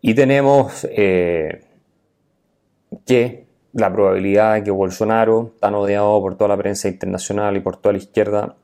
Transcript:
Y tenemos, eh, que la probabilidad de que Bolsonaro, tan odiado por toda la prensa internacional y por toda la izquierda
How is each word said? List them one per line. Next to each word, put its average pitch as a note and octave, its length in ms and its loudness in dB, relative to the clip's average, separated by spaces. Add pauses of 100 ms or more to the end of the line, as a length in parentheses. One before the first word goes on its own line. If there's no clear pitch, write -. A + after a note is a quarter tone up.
Y A2 120 0
tenemos, C#3 760 2
eh, F2 720 0 (1400)
que A#2+ 400 0 (280)
la G#2 180 0
probabilidad G2 640 2
de G#2+ 80 -2
que G2+ 80 -4
Bolsonaro, A2 880 0
tan G2+ 160 -2
odiado G2+ 460 0
por F#2+ 140 -6
toda G#2 140 0
la G2+ 80 0
prensa G2+ 300 -4
internacional G2 720 -4
y F#2+ 40 -4
por F#2+ 160 -6
toda G2+ 160 0
la F#2+ 60 -2
izquierda G#2 640 -2